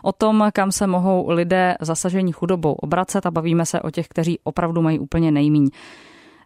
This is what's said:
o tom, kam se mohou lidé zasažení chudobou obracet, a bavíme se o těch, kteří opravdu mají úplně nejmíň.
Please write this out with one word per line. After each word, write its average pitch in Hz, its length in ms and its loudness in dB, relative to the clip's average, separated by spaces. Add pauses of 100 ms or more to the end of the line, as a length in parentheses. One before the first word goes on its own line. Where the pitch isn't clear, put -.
o 196 80 -2
tom, 214 420 2
kam 190 180 0
se 202 160 -2
mohou 185 420 0
lidé 175 520 2
zasažení 175 500 -2
chudobou 170 420 -2
obracet, 180 520 -2
a 180 60 -2
bavíme 165 340 0
se - 160 -4
o 156 100 -6
těch, 165 160 -6
kteří 165 360 -2
opravdu 165 380 -2
mají 160 180 0
úplně 165 320 0
nejmíň. 147 380 4 (760)